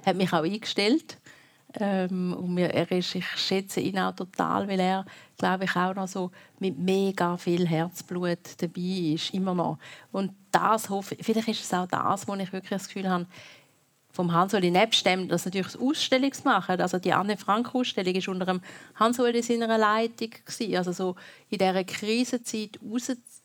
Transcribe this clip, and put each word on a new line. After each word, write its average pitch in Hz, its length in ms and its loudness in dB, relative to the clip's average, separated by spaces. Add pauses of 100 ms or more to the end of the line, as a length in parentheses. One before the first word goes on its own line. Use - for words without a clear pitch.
hat 180 100 6
mich 185 160 2
auch 160 120 4
eingestellt, 208 760 0 (560)
ähm, 185 600 0
und 180 180 -4
mir, 175 160 2
er 170 240 0
ist, 180 220 -2
ich 180 200 -4
schätze 196 460 -2
ihn 190 180 -2
auch 185 160 0
total, 185 540 -2
weil 196 100 0
er, 190 280 2 (320)
glaube 185 260 0
ich, 180 100 -2
auch 185 200 0
noch 190 120 -6
so 180 240 -6 (280)
mit 180 200 -2
mega 190 600 2
viel 180 280 2
Herzblut 170 720 -2 (200)
dabei 180 560 -2
ist, - 180 -4
immer 185 220 0
noch. 160 240 0 (320)
Und 190 220 -4 (180)
das 196 400 2
hoffe 196 240 -4
ich, - 100 -14
vielleicht 220 240 2
ist 220 160 -4
es - 80 -4
auch 180 160 0
das, - 400 0
wo 202 60 -4
ich 190 180 -6
wirklich 190 160 -8 (100)
das 185 100 -10
Gefühl 190 200 -4
habe, 180 160 0 (840)
vom 175 240 0
Hans-Uli 185 360 4
nebst 202 360 4
dem, 185 220 2
dass 175 180 0
natürlich 185 220 -2
das - 120 -12
Ausstellungsmachen, 254 1000 0
also 180 200 0
die 180 160 4
Anne-Frank-Ausstellung 208 1000 0
ist 185 120 -2
unter 185 160 -2
dem 180 160 0 (360)
Hans-Uli 240 460 2
seiner 233 360 0
Leitung 220 500 2 (160)
gewesen. 185 320 -4
Also 180 160 0
so 180 240 -2 (320)
in 208 80 -4
dieser 190 280 2
Krisenzeit 220 1000 -2
raus 240 280 -4 (320)